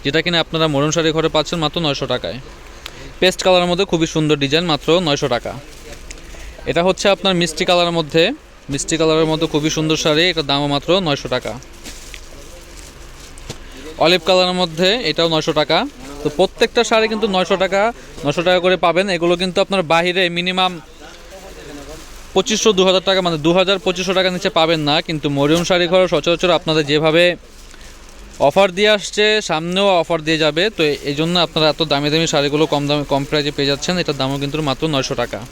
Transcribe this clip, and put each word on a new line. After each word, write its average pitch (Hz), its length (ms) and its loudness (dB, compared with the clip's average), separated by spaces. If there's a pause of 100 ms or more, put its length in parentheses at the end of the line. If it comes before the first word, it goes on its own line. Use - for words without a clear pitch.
যেটা 147 180 0
কিনা 170 180 0
আপনারা 160 280 0
মরুন 147 240 2
শাড়ি 160 200 2
ঘরে 160 180 0
পাচ্ছেন 156 300 0
মাত্র 156 220 -2
নয়শো 143 260 -2
টাকায়। 120 320 -4 (800)
পেস্ট 185 240 0
কালারের 180 240 4
মধ্যে 175 180 0
খুবই 165 220 0
সুন্দর 151 280 2
ডিজাইন, 143 300 0
মাত্র 160 340 2
নয়শো 147 280 0
টাকা। 113 260 -2 (1120)
এটা 147 180 0
হচ্ছে 190 260 2
আপনার 190 260 2
মিষ্টি 170 300 0
কালারের 175 260 2
মধ্যে, 165 400 2 (380)
মিষ্টি 143 280 -2
কালারের 160 280 4
মধ্যে 156 220 0
খুবই 151 220 0
সুন্দর 156 280 0
শাড়ি, 165 320 2
এটার 160 160 -2
দামও 143 220 0
মাত্র 143 320 0
নয়শো 147 280 -2
টাকা। 120 260 -4 (2500)
অলিভ 170 280 4
কালারের 185 280 2
মধ্যে 180 400 0
এটাও 165 360 0
নয়শো 156 240 0
টাকা। 156 320 2 (380)
তো 151 60 -2
প্রত্যেকটা 226 540 0
শাড়ি 220 240 2
কিন্তু 214 200 -2
নয়শো 185 300 0
টাকা, 196 360 0 (320)
নয়শো 147 160 0
টাকা 180 180 4
করে 180 180 2
পাবেন। 180 320 2
এগুলো 175 260 2
কিন্তু 185 260 0
আপনার 190 220 0
বাহিরে 175 460 2
মিনিমাম 180 520 -2 (1500)
পঁচিশশো, 208 400 0
দু 185 120 2
হাজার 185 200 2
টাকা, 190 160 2
মানে, 170 160 0
দু 156 160 2
হাজার, 190 260 2
পঁচিশশো 180 340 -2
টাকার 185 200 2
নিচে 175 160 -2
পাবেন 160 300 2
না, 151 220 0
কিন্তু 156 280 -4
মরিয়ম 147 340 2
শাড়ি 180 240 2
ঘরে 185 200 4
সচরাচর 170 440 0
আপনাদের 156 340 2
যেভাবে 160 500 4 (1040)
অফার 185 320 4
দিয়ে 208 180 2
আসছে, 214 520 2
সামনেও 175 460 0
অফার 170 340 2
দিয়ে 160 160 0
যাবে। 160 320 2
তো 175 140 -2
এই 147 320 0
জন্য 170 240 0
আপনারা 156 300 2
এত 147 140 0
দামি 147 260 0
দামি 160 180 2
শাড়িগুলো 151 380 2
কম 143 220 0
দামে, 147 160 0
কম 139 200 0
প্রাইসে 147 280 -2
পেয়ে 139 160 -2
যাচ্ছেন। 143 300 -2
এটার 156 200 -2
দামও 135 220 -2
কিন্তু 143 220 -4
মাত্র 147 260 -2
নয়শো 135 280 -2
টাকা। 117 240 -4 (120)